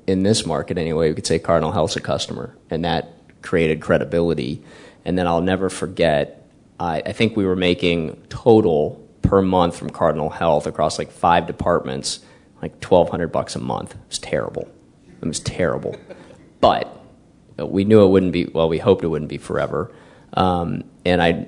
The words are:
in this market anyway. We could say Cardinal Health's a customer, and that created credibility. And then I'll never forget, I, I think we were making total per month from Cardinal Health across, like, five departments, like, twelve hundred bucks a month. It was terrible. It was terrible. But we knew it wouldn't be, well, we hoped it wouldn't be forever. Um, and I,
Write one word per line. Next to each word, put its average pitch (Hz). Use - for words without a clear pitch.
in 95
this 110
market 82
anyway. 80
We 78
could -
say 82
Cardinal 80
Health's 87
a -
customer, -
and 117
that 113
created 80
credibility. 82
And 87
then 90
I'll 85
never 95
forget, 80
I, 85
I -
think 110
we 101
were 92
making 87
total 87
per 98
month 90
from -
Cardinal 78
Health 78
across, 78
like, 80
five 85
departments, 71
like, -
twelve 87
hundred 85
bucks -
a -
month. 60
It -
was -
terrible. 53
It -
was 76
terrible. -
But 80
we 95
knew 107
it 92
wouldn't 95
be, 87
well, 82
we 80
hoped 95
it 85
wouldn't 76
be -
forever. 73
Um, 90
and 87
I, 85